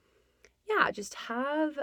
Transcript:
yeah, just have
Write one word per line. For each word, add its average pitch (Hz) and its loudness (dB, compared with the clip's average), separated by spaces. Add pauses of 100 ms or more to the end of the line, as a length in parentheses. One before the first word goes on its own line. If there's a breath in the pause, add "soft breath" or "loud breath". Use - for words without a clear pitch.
(680 soft breath)
yeah, 415 4
just - -10
have 285 0